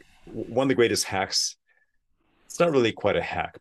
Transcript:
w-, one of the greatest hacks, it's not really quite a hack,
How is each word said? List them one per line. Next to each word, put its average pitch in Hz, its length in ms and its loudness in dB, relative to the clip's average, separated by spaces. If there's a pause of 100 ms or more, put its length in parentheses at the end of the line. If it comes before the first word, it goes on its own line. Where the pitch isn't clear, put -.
(260)
w-, - 180 -10 (100)
one 127 100 2
of 139 40 0
the 135 60 2
greatest 113 300 2
hacks, - 520 -4 (880)
it's - 140 -10
not 175 100 4
really 120 220 4
quite 95 240 0
a 98 60 0
hack, - 380 -8